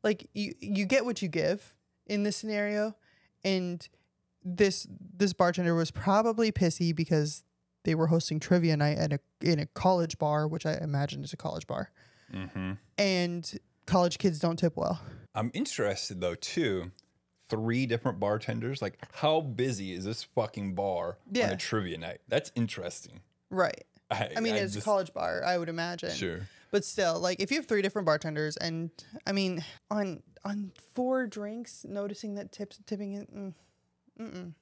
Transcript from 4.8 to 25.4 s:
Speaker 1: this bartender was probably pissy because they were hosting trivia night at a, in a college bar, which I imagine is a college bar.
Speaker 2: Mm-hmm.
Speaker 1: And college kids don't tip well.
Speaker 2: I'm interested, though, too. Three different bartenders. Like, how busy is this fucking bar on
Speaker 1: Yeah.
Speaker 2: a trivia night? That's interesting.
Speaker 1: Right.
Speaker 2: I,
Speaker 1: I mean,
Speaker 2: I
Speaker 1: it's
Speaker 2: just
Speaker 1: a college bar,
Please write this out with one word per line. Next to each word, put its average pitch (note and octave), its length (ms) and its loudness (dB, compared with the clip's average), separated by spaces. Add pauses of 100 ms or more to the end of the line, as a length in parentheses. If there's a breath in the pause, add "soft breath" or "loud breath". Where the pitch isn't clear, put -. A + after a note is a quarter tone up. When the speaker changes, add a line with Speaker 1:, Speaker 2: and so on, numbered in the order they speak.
Speaker 1:
this F#3 180 4
bartender F3 420 4
was E3 160 4
probably A3 600 4
pissy E3+ 440 2
because D3+ 480 2 (400)
they D#3+ 120 2
were D#3+ 120 4
hosting D#3+ 320 2
trivia E3 380 4
night D3 200 4
at D#3+ 160 2
a, C#3+ 60 0 (220)
in E3+ 180 4
a D3 80 -2
college F3+ 520 2
bar, D3+ 280 2
which D#3 200 -4
I D#3 80 0
imagine C#3+ 480 -2
is D3 100 -8
a - 40 -12
college - 300 -6
bar. - 240 -6 (420 soft breath)
Speaker 2:
Mm-hmm. F#2 400 -6 (260)
Speaker 1:
And F3 600 0 (280)
college F3 320 4
kids E3 200 2
don't E3+ 180 2
tip E3+ 180 2
well. - 260 -2 (340 loud breath)
Speaker 2:
I'm A2+ 180 0
interested, G2+ 680 -2
though, F2 140 0
too. F#2+ 560 0 (580)
Three A#2 360 2
different A2+ 340 0
bartenders. A2+ 640 -2
Like, G2 160 -6 (180)
how D#3 260 4
busy A#2 520 -2
is F#2+ 120 -6
this A2+ 180 -4
fucking G2+ 500 -2
bar F2+ 440 -2 (100)
on G3 80 -8
Speaker 1:
Yeah. A#3 160 2
Speaker 2:
a F#3+ 60 -2
trivia F2+ 420 -2
night? E2+ 280 -10
That's - 280 0
interesting. F#2 680 -6 (300)
Speaker 1:
Right. F#3 320 0 (260)
Speaker 2:
I, - 280 0
Speaker 1:
I - 20 -2
mean, A3 160 0
Speaker 2:
I G#3+ 40 2
Speaker 1:
it's G3+ 140 -2
Speaker 2:
just G3+ 120 -4
Speaker 1:
a G#3+ 40 0
college G3 240 2
bar, - 320 -2